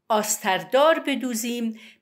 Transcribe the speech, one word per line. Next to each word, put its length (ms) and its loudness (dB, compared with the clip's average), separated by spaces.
آستردار 880 2
بدوزیم، 800 -4